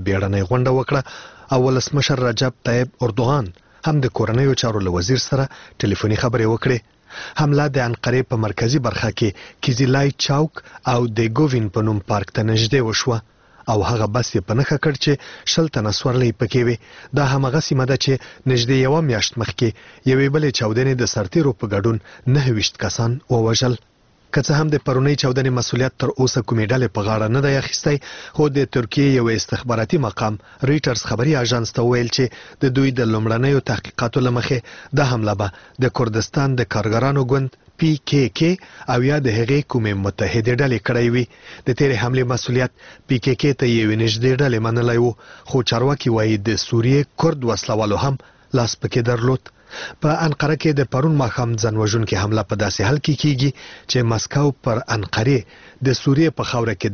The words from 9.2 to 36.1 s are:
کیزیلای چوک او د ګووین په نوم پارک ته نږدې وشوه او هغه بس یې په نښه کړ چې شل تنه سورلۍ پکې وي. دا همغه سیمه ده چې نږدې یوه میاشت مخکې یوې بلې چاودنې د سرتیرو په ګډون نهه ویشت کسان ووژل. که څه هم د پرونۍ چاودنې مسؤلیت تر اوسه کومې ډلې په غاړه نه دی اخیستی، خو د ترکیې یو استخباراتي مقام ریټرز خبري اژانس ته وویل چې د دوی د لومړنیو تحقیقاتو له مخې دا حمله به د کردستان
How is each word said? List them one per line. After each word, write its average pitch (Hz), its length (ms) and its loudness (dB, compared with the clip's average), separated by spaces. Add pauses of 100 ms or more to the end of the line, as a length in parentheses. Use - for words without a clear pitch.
کیزیلای 135 480 2 (160)
چوک 151 380 -2 (300)
او 120 140 2
د 113 120 -4 (180)
ګووین 127 360 2
په 110 160 0
نوم 104 100 0 (100)
پارک 104 260 -2
ته 117 140 0
نږدې 113 360 2
وشوه 110 340 -2 (520)
او 107 180 2
هغه 107 240 0
بس 123 220 0
یې 98 120 0
په 107 120 -2
نښه 143 240 0
کړ 151 100 0 (100)
چې 147 80 2 (400)
شل 165 220 2
تنه 107 240 0
سورلۍ 123 420 0
پکې 123 260 0
وي. 117 120 0 (400)
دا 147 60 4 (100)
همغه 135 340 0
سیمه 131 220 0
ده 135 140 2
چې 135 100 2 (360)
نږدې 123 360 2
یوه 151 240 2
میاشت 107 320 -2
مخکې 120 260 0 (420)
یوې 135 240 4
بلې 151 240 2
چاودنې 127 400 0
د 120 60 0 (100)
سرتیرو 127 460 0
په 120 140 -4
ګډون 110 240 0 (360)
نهه 135 220 2
ویشت - 280 -4
کسان 117 280 -2 (180)
ووژل. 117 460 2 (580)
که 147 80 2
څه 151 160 0
هم 156 120 2
د 147 160 0
پرونۍ 139 360 2
چاودنې 131 380 0
مسؤلیت 127 420 -2
تر 127 160 0
اوسه 131 300 0
کومې 113 240 0
ډلې 123 240 0
په 107 100 -2
غاړه 110 300 0
نه 139 100 2
دی 139 120 2
اخیستی، 143 400 -2 (380)
خو 151 140 2
د 139 100 0 (140)
ترکیې 135 340 0 (120)
یو 117 100 2
استخباراتي 113 680 -2 (100)
مقام 107 280 -4 (340)
ریټرز 143 400 0
خبري 123 260 0
اژانس 120 380 -2
ته 123 80 -2
وویل 120 340 2
چې 131 100 2 (360)
د 131 140 2
دوی 135 160 2
د 123 100 -2 (120)
لومړنیو 117 560 2
تحقیقاتو 123 560 -2
له 123 120 0
مخې 120 220 -2 (380)
دا 143 160 4
حمله 107 260 0
به 104 80 -2 (340)
د 127 160 0
کردستان 117 580 0